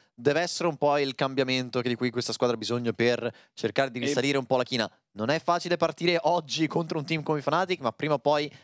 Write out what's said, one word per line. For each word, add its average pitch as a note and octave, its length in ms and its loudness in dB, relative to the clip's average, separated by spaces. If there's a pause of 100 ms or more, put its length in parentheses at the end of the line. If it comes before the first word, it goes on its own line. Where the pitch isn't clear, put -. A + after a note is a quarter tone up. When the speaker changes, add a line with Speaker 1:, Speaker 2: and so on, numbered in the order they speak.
(140)
Speaker 1:
deve C#3+ 260 2
essere F3 280 -2
un D3+ 80 -2
po' D3 220 2
il C#3 180 0
cambiamento B2+ 640 0
che, A#2+ 80 -2
di A#2+ 80 0
cui B2 140 0
questa A#2 220 -4
squadra A#2+ 220 2
ha A2+ 40 -4
bisogno A#2 340 -2
per A#2 360 0 (260)
cercare C3 360 -2
di A#2 80 -10
Speaker 2:
E B2 60 -4
Speaker 1:
risalire C#3 340 2
un C3 80 -2
po' C3 100 2
la B2+ 60 4
china. A#2 260 -2 (260)
Non A2 160 -2
è D#3 100 0
facile F3 360 0
partire E3+ 460 0
oggi D#3 460 0
contro E3 300 -2
un C#3+ 60 -4
team D#3+ 200 -4
come D3+ 180 -2
Fnatic, F3 380 0
ma B2 100 -2
prima D3 240 -2
o C3+ 40 2
poi D3 320 0 (140)